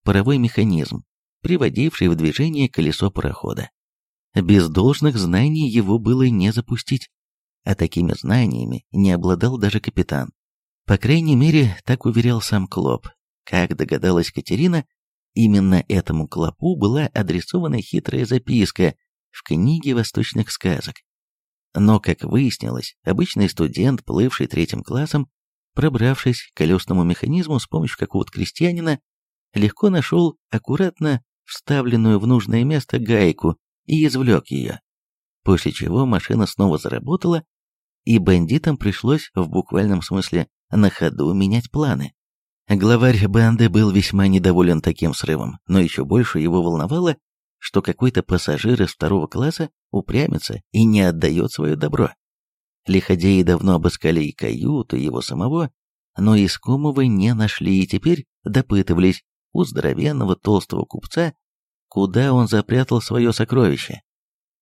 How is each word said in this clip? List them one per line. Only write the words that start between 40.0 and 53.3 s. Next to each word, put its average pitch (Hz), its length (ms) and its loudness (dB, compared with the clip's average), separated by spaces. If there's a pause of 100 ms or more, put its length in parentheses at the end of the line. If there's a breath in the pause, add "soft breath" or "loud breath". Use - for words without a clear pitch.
смысле 87 460 -4 (220)
на 101 220 4
ходу 76 420 -2
менять 98 380 -2
планы. 110 420 -4 (560)
Главарь 107 580 2
банды 113 400 4
был 104 240 4
весьма 98 360 2
недоволен 90 540 4
таким 82 340 -2
срывом, - 420 -6 (100)
но 92 120 2
ещё 80 260 0
больше 98 340 0
его 85 220 0
волновало, 110 560 0 (400)
что - 240 -2
какой-то 117 400 0
пассажир 92 600 0
из 87 100 0
второго 80 340 -2
класса 151 460 -4 (180)
упрямится - 720 -4 (100)
и 110 140 4
не 107 160 4
отдаёт 82 500 0
своё 76 240 -2
добро. 151 360 -2 (720)
Лиходеи 95 560 2